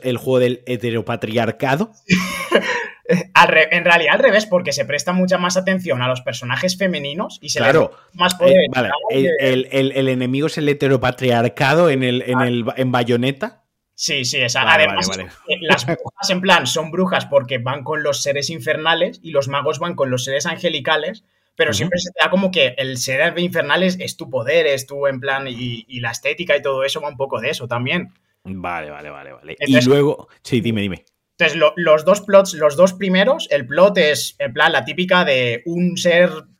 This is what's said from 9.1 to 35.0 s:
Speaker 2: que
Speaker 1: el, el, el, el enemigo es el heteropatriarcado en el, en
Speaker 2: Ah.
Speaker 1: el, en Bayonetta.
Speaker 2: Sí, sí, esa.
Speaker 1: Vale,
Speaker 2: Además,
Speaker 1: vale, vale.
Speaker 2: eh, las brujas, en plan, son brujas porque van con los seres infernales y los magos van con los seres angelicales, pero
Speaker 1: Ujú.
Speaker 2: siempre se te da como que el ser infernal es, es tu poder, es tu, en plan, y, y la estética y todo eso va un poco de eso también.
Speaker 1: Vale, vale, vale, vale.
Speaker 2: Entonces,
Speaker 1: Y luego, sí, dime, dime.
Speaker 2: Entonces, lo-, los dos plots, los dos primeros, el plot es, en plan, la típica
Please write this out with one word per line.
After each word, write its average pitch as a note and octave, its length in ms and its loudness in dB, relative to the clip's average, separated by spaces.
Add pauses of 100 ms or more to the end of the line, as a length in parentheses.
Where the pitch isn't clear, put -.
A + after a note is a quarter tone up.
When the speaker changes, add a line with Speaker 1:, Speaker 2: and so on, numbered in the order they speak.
Speaker 2:
que C3+ 80 0
Speaker 1:
el, D#3+ 220 2
el, C3 320 0
el, C3+ 200 2
el C3+ 160 0
enemigo B2+ 380 -2
es D3+ 120 -4
el D3 100 -2
heteropatriarcado C3+ 1200 2
en C3 140 0
el, B2+ 180 0
en B2 160 0
Speaker 2:
Ah. B2 80 4
Speaker 1:
el, A#2+ 180 -2 (120)
en B2+ 160 0
Bayonetta. B2 720 0 (360)
Speaker 2:
Sí, C#3 280 -4
sí, D3 100 -4
esa. C3 260 0
Speaker 1:
Vale, D#3 220 6
Speaker 2:
Además, - 240 0
Speaker 1:
vale, F#2+ 140 -6
vale. - 120 -14 (140)
Speaker 2:
eh, - 140 -2
las C#3 240 0
brujas, - 420 -6
en F3+ 140 0
plan, F3 240 4
son D#3+ 240 -4
brujas F3 340 0
porque C3+ 320 0
van B2+ 260 -6
con D3+ 200 -6
los D3 200 -4
seres C#3+ 280 -4
infernales D#3+ 720 -2
y E3 80 -14
los C#3 180 0
magos C#3 300 -2
van E3+ 160 -6
con C3+ 160 -2
los B2 140 -2
seres C3+ 200 -4
angelicales, D#3+ 800 -4 (300)
pero D#3 160 0
Speaker 1:
Ujú. - 80 -4
Speaker 2:
siempre F3 220 -4
se F3+ 100 -10
te E3 120 -2
da D#3+ 60 2
como F#3 220 0
que C#3 260 0
el C3 220 -6
ser D3+ 400 -2
infernal E3+ 460 -2
es, F#3 140 -2
es B2+ 200 -10
tu D3+ 100 -12
poder, C3+ 380 0
es C3 200 0
tu, C#3+ 200 -6
en C3+ 120 -2
plan, C3+ 300 -4
y, A#2+ 400 -10
y B2 120 -12
la A#2+ 100 -6
estética D3 480 -4
y - 20 0
todo C3+ 240 -2
eso C#3 160 -4
va D3 80 -8
un C#3 80 -12
poco C3 240 -4
de A#2+ 80 -4
eso C3 200 -8
también. B2+ 440 -4 (320)
Speaker 1:
Vale, F2 460 -8
vale, D2 180 -16
vale, C#2 240 -18
vale. C#2+ 280 -18
Speaker 2:
Entonces, C3 260 4
Speaker 1:
Y - 20 2
luego, C#3+ 400 2 (140)
sí, B2 180 -2
dime, A2 220 -2
dime. F#2+ 240 -6 (320)
Speaker 2:
Entonces, D#3+ 180 0
lo-, D3+ 200 4
los D#3 280 2
dos F#3+ 160 4
plots, G3 320 4
los D3 240 -2
dos F#3 160 4
primeros, G3 580 0
el C#3+ 160 -2
plot F3+ 300 4
es, D3+ 420 0
en C#3 140 -6
plan, D3+ 200 4
la C3 120 0
típica F3+ 400 2